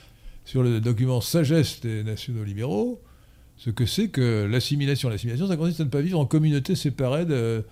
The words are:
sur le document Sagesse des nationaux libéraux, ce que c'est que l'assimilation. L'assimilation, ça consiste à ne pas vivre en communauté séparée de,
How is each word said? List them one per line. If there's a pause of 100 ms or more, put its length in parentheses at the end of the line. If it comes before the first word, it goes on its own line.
(460)
sur
le
document
Sagesse
des
nationaux
libéraux, (540)
ce
que
c'est
que
l'assimilation.
L'assimilation,
ça
consiste
à
ne
pas
vivre
en
communauté
séparée
de,